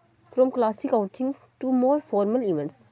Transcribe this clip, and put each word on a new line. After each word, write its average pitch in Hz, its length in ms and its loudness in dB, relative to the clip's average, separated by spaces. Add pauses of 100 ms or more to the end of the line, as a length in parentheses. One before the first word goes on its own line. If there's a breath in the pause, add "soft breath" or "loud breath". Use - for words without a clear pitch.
(340)
from 254 160 4
classic 233 420 -2
outing 254 420 -2 (260)
to 262 120 -2
more 262 280 2
formal 214 420 0
events. 156 500 -4